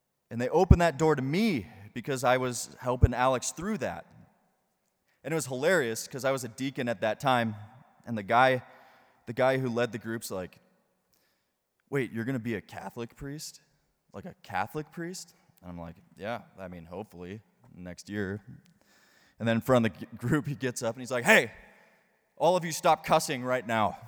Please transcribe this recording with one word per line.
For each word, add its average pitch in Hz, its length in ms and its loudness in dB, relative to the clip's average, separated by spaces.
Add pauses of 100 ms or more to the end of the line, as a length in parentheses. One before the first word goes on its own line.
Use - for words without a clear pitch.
(300)
and 117 120 -4
they 127 80 -2
opened 175 320 8
that 165 160 4
door 156 180 4
to 139 60 0
me 147 460 0 (260)
because 127 300 -4
I 127 140 6
was 123 320 -4 (100)
helping 123 340 2
Alex 127 380 2
through 196 260 -6
that. 90 280 -6 (1160)
And 139 80 -8
it 165 40 0
was 156 100 -2
hilarious 131 640 0
'cause 131 180 -8
I 135 60 4
was 131 120 -2
a 117 60 -8
deacon 131 400 -4
at 101 120 -4
that 107 180 0
time, 120 360 2 (500)
and 113 120 -6
the 101 60 -6
guy, 123 400 4 (640)
the 117 80 -10
guy 131 240 2
who 131 120 -2
led 117 220 0
the 110 80 -8
group's 113 300 -8
like, 92 300 -8 (1300)
"Wait, 131 220 -2
you're 113 140 -6
gonna 131 140 -4
be 113 160 -4
a 90 60 -6
Catholic - 540 -14
priest? 143 460 -14 (500)
Like 92 140 -14
a - 180 -16
Catholic 107 480 -6
priest?" 175 420 -12 (280)
And 90 100 -16
I'm 87 80 -12
like, 82 160 -12 (220)
"Yeah, 104 240 -8 (180)
I 95 80 -12
mean, 87 180 -14
hopefully 90 560 -12 (320)
next 90 360 -16
year." 101 340 -4 (960)
And 113 80 -2
then 113 100 2
in 110 40 0
front 120 240 4
of 107 80 -2
the - 60 -20
g-, - 180 -16
group, 143 280 -2
he 143 100 -6
gets 123 280 -6
up 113 120 -2
and 131 60 -14
he's 120 100 -12
like, 123 120 -2
"Hey, 170 300 4 (840)
all 180 220 4
of 170 80 -2
you 165 60 -6
stop 160 340 2
cussing 151 380 2
right 127 220 0
now," 110 320 0 (100)